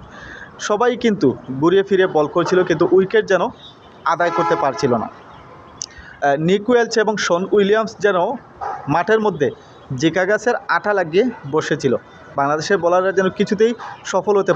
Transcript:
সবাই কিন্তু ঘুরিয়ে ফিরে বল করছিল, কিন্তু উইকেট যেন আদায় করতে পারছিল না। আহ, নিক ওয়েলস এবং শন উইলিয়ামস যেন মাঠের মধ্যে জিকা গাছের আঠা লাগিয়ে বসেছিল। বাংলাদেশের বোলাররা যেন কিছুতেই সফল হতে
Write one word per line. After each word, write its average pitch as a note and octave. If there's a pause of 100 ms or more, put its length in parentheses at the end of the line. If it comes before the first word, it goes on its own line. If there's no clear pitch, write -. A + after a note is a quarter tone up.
(680)
সবাই A#3
কিন্তু G3 (340)
ঘুরিয়ে F#3
ফিরে F#3+ (100)
বল D3+
করছিল, F3+ (100)
কিন্তু E3 (100)
উইকেট F#3+
যেন F3 (720)
আদায় E3+
করতে E3
পারছিল C3+ (100)
না। F#2+
আহ, - (120)
নিক G3+
ওয়েলস A#3
এবং G#3+ (120)
শন F3 (140)
উইলিয়ামস G#3 (140)
যেন G3 (760)
মাঠের G3
মধ্যে D3+ (520)
জিকা E3
গাছের G#3+ (200)
আঠা G#3
লাগিয়ে F3+ (260)
বসেছিল। D3 (460)
বাংলাদেশের D#3
বোলাররা F3+
যেন F#3+ (100)
কিছুতেই G#3+ (400)
সফল G3
হতে F#3